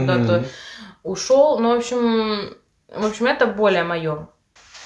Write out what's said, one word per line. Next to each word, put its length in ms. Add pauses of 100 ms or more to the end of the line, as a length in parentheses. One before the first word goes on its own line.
куда-то 380 (580)
ушёл. 560
Ну, 160
в 20
общем, 760 (400)
в 100
общем, 200
это 220
более 360
моё. 440 (580)